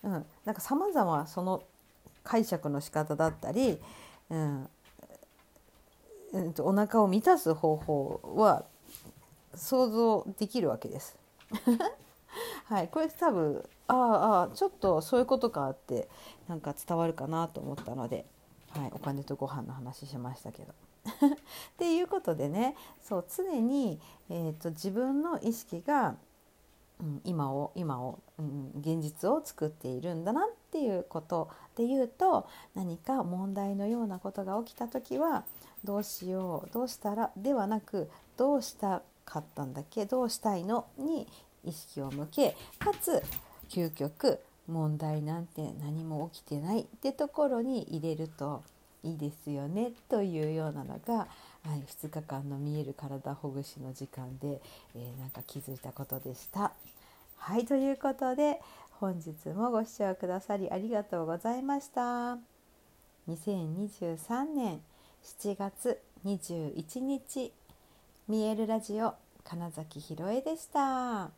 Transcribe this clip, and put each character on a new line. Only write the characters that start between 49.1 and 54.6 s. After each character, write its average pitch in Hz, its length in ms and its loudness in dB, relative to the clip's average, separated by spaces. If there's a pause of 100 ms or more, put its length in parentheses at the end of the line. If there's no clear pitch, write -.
い 156 40 -6
で 147 140 -4
す 147 200 -10
よ 139 160 -4
ね、 220 240 -2 (180)
と 214 140 4
い 156 280 0
う - 20 -2
よ 156 160 -2
う - 20 -4
な 143 120 -8
の 131 220 -8
が、 226 220 0 (360)
は 151 120 -4
い、 139 100 -6
二 - 240 -12
日 156 140 -6
間 143 260 -6
の 135 80 -4
見 147 220 -2
え 147 40 -2
る 139 120 -6
体 139 400 -6
ほ 143 140 -8
ぐ 139 120 -6
し - 180 -12
の 131 140 -10
時 135 140 -10
間 131 320 -10
で、 143 220 -4 (340)